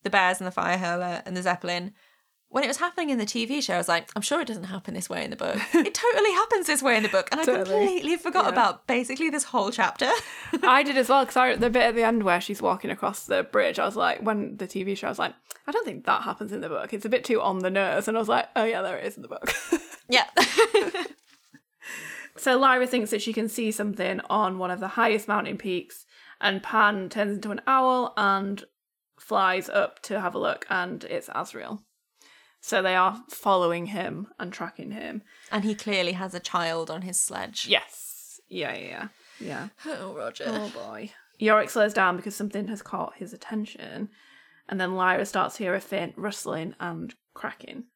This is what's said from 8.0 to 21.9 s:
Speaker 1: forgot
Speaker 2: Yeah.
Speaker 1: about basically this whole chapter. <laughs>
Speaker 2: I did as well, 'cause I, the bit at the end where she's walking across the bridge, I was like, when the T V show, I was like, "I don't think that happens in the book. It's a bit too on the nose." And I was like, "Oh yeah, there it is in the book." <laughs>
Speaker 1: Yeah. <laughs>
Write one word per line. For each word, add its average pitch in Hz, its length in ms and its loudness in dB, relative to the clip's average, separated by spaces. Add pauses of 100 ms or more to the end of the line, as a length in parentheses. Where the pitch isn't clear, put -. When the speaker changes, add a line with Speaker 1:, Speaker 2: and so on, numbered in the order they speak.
Speaker 1:
forgot 339 280 0
Speaker 2:
Yeah. 254 80 4
Speaker 1:
about 226 340 2
basically 262 440 0
this 285 140 -2
whole 208 260 0
chapter. 240 380 2 (280)
<laughs> - 260 -4
Speaker 2:
I 285 200 8
did 277 140 2
as 247 120 4
well, 269 180 6
'cause - 100 -4
I, 254 200 6
the 226 140 2
bit 240 120 6
at 226 120 4
the 233 100 4
end 226 180 4
where 185 180 4
she's 202 220 -6
walking 185 280 0
across 180 360 -4
the 185 160 2
bridge, 190 360 2
I 190 60 0
was 202 120 -2
like, - 260 2
when 214 340 -2
the 196 100 -6
T 190 160 -6
V 196 120 -2
show, - 140 -6
I - 20 0
was 202 80 -6
like, - 160 -2 (320)
"I 294 60 -6
don't 440 120 0
think - 220 -8
that - 160 2
happens 208 300 -6
in 196 100 -6
the 165 80 -8
book. 135 240 -4
It's 202 100 -8
a 220 60 -4
bit 247 140 2
too 226 180 2
on 185 160 0
the 185 120 0
nose." 190 380 0
And 220 80 0
I 226 40 2
was 214 100 -2
like, - 260 2
"Oh 226 80 2
yeah, 226 180 0
there 185 160 -4
it - 80 -8
is - 100 -8
in 196 60 -16
the - 60 -18
book." - 240 -4 (180)
<laughs> 339 120 0 (280)
Speaker 1:
Yeah. 240 140 6 (100)
<laughs> 392 680 4 (1300)